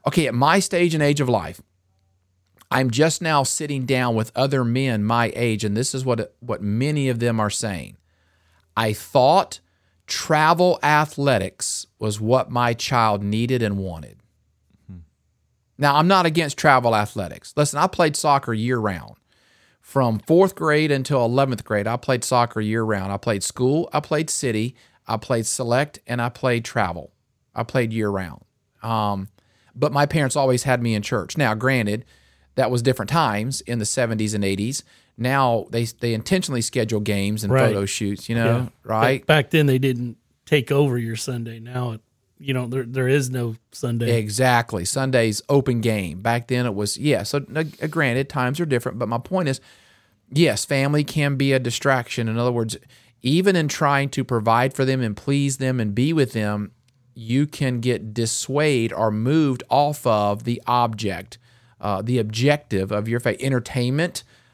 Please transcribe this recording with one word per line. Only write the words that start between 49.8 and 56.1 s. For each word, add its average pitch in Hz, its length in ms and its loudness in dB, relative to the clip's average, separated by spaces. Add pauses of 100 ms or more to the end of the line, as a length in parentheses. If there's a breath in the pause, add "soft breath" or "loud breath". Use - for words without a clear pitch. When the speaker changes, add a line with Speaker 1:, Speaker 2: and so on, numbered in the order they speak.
Speaker 1:
yes, 143 320 2
family 143 400 0
can 143 320 0
be 139 160 0
a 131 80 4
distraction. 123 680 -2
In 113 80 -2
other 120 140 0
words, 113 260 -2 (440 soft breath)
even 180 360 2
in 156 100 0
trying 139 420 2
to 135 140 -2
provide 117 500 2
for 135 120 0
them 131 160 0
and 107 160 -2
please 139 400 0
them 131 220 0
and 107 160 -2
be 139 180 2